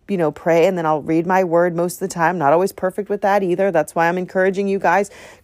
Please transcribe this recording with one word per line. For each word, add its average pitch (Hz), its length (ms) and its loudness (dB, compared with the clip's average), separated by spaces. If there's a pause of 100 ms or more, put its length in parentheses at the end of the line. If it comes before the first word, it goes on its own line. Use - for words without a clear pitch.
you 196 120 -4
know, 156 120 0
pray, 165 360 2
and 190 100 0
then 170 80 -4
I'll 156 160 0
read 160 260 -2
my 185 180 2
word 170 300 0
most 175 200 -4
of - 60 -16
the 190 120 -6
time. 170 240 0
Not 151 160 2
always 185 200 2
perfect 190 360 -6
with 202 140 -4
that 202 200 2
either. 190 280 0
That's 156 240 0
why 165 120 2
I'm 180 120 0
encouraging 185 500 -2
you 196 100 -2
guys, 190 320 0 (340)